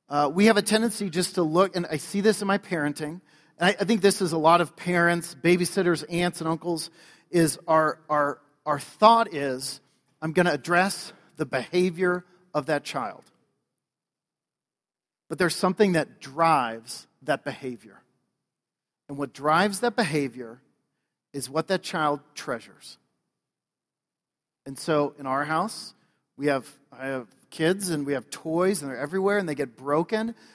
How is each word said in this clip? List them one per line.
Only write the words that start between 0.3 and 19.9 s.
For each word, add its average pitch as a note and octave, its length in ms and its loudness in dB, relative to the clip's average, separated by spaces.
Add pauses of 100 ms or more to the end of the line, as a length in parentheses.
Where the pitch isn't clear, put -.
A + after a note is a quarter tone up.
we G3 140 4
have A3 100 6
a G3+ 60 2
tendency G#3+ 480 -2
just F3 260 -4
to F3+ 60 2
look, F3+ 340 2
and F3 140 -4
I D#3 80 -4
see - 220 -4
this G#3 220 2
in G3 60 -2
my G3 100 2
parenting, D#3 640 -6 (380)
and F3 120 4
I, F#3 100 -2
I G3 40 2
think G3 160 2
this G3+ 200 4
is E3 120 0
a E3 60 0
lot E3 220 6
of D#3+ 140 -2
parents, E3+ 600 0
babysitters, F3 760 2
aunts, F3 300 -2
and D#3+ 80 -4
uncles, E3 420 -4 (400)
is E3 280 2 (100)
our, D#3 300 4 (100)
our, D3 320 0 (240)
our D3 140 -2
thought A3+ 560 4
is, C3+ 460 -6 (420)
"I'm D#3+ 100 -6
gonna E3+ 200 4
address F3 600 0 (240)
the D#3 100 -2
behavior F3 800 0 (280)
of C#3+ 140 -2
that C#3+ 180 0
child." A2+ 400 -8 (2000)
But D3+ 100 -8
there's E3+ 180 0
something F#3+ 360 2
that - 280 -2
drives C3+ 880 -2 (160)
that C#3 220 -4
behavior. A#2+ 580 -12 (1080)
And C#3 80 -12
what C#3 160 -6
drives F3 480 2
that A#3+ 160 0